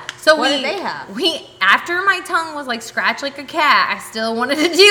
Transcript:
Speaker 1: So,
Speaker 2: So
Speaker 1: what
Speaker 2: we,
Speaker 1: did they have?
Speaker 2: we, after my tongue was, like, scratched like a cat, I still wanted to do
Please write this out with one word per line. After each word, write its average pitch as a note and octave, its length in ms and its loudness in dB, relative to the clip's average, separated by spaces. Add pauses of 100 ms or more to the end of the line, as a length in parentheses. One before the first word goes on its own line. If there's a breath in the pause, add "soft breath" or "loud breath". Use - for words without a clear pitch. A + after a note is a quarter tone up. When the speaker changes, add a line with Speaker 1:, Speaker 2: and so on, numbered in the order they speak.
(180)
Speaker 1:
So, - 140 4
Speaker 2:
So - 40 6
Speaker 1:
what C4 140 0
Speaker 2:
we, C#4+ 60 0
Speaker 1:
did C4+ 80 -4
they E4+ 160 -4
have? D#3 360 -8
Speaker 2:
we, D#4+ 320 -4 (140)
after C#4+ 400 2
my F#4+ 180 2
tongue E4 340 -4
was, D4 120 -8
like, A#3 160 -6
scratched A3 400 -4
like C#4 160 -8
a C#4+ 60 -14
cat, B3+ 520 2
I - 20 -14 (120)
still A3+ 260 -4
wanted B3+ 220 -2
to D4+ 100 2
do - 0 - (220)